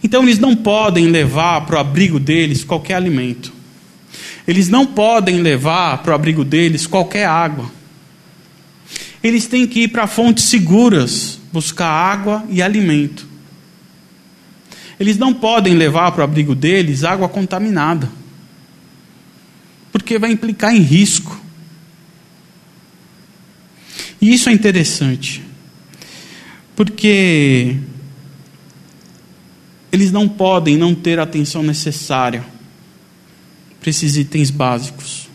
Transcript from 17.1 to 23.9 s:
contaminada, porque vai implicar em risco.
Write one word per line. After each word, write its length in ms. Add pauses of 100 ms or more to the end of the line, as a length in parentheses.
contaminada, 840 (1800)
porque 280
vai 120
implicar 460
em 40
risco. 600 (2750)